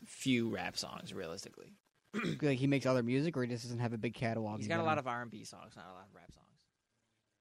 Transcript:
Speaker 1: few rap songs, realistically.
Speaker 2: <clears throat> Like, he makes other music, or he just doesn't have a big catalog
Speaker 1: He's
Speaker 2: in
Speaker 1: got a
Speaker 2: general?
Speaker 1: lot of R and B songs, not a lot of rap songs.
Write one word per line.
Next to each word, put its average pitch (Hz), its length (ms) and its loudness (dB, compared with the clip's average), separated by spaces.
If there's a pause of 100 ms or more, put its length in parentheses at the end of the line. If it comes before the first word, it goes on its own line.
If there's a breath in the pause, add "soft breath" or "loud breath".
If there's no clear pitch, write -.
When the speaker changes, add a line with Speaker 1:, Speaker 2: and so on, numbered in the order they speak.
Speaker 1:
few 117 440 2
rap 92 280 -2
songs, - 360 -8
realistically. 101 600 -8 (400)
Speaker 2:
<clears throat> 175 280 0
Like, 139 180 4
he 135 80 4
makes 139 180 4
other 127 180 4
music, 139 340 2
or 127 60 2
he 120 60 0
just 117 160 -2
doesn't 120 140 -4
have 120 140 0
a 117 40 -2
big 110 160 -2
catalog 113 440 0
Speaker 1:
He's 104 100 -4
Speaker 2:
in - 20 -2
Speaker 1:
got 165 60 2
a - 20 4
Speaker 2:
general? 165 100 2
Speaker 1:
lot 156 120 4
of 131 80 -4
R 120 160 -2
and 113 80 -8
B 104 120 -12
songs, 87 320 -14
not 92 140 -14
a 92 40 -14
lot 92 160 -16
of 98 60 -20
rap 87 160 -20
songs. - 100 -20 (1000)